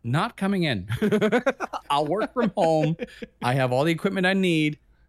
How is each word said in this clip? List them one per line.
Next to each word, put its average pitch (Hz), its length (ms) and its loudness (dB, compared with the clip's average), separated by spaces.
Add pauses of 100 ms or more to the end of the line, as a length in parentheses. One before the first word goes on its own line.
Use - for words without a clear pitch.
not 165 340 -2
coming 196 260 0
in. 104 240 -2 (140)
<laughs> 214 880 0
I'll 143 160 2
work 180 300 -4
from 233 200 0
home. 160 400 2 (460)
I 123 140 0
have 127 160 2
all 131 120 2
the 165 80 2
equipment 185 360 0
I 190 60 2
need. 160 440 2 (320)